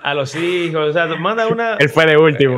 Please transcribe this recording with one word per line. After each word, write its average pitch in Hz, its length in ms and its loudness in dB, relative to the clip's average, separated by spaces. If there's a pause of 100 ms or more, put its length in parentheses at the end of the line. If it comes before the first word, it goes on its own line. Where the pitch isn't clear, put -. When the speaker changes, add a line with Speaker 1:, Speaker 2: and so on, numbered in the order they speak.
Speaker 1:
A 143 120 -4
los 139 220 -6
hijos, 165 540 -4
o - 20 -2
sea, 170 140 0 (100)
manda 220 320 -2
una 226 280 -2
Speaker 2:
<laughs> - 20 0
Él 147 100 2
fue 160 180 2
de 156 100 4
último. 143 420 4